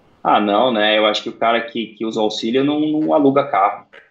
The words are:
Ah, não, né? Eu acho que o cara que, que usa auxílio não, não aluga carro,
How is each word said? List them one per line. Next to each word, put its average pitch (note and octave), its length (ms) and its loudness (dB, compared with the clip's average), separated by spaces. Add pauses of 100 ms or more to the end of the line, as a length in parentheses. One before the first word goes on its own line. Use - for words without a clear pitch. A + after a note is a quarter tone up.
(240)
Ah, B2+ 160 4
não, G#2 320 0
né? G#2+ 280 2
Eu G#2+ 80 4
acho G#2 160 -2
que A#2 60 -8
o - 80 -14
cara A#2 240 0
que, A#2 260 -8
que - 180 -10
usa A2+ 160 -4
auxílio A#2 420 -2
não, D3 180 0
não D#3 320 -2
aluga C#3 320 4
carro, - 420 -2 (240)